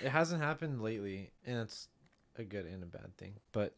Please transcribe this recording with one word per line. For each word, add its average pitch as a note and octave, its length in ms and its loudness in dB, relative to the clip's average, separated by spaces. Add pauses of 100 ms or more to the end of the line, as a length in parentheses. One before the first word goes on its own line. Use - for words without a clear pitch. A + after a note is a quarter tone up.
It C3 100 2
hasn't E3 300 6
happened D3+ 400 0
lately, G2+ 520 0 (120)
and A#2+ 140 0
it's - 300 -4 (480)
a A#2 80 -4
good F#2+ 220 -4
and F2+ 180 -8
a - 20 -8
bad F#2 300 -12
thing. G2 180 -10 (160)
But, G#2 280 2